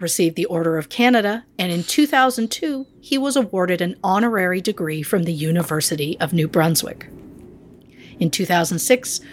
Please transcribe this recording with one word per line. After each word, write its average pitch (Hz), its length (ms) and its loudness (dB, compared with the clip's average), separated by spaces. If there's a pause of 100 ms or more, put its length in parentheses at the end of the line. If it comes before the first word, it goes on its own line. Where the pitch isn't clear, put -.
received 170 360 0
the 175 100 0
Order 165 320 0
of 151 100 -6
Canada, 233 560 2 (140)
and 185 120 -2
in 170 120 0
two 302 240 2
thousand 254 440 2
two, 277 360 -6 (120)
he - 200 -2
was 269 180 0
awarded 185 460 0
an 180 200 -4
honorary 190 600 0
degree 156 400 -4
from 175 220 0
the 165 100 -2
University 156 840 -2
of 160 140 -2
New 160 160 2
Brunswick. - 600 0 (1080)
In 165 120 0
two 185 160 -2
thousand 170 320 0
six, - 420 0 (120)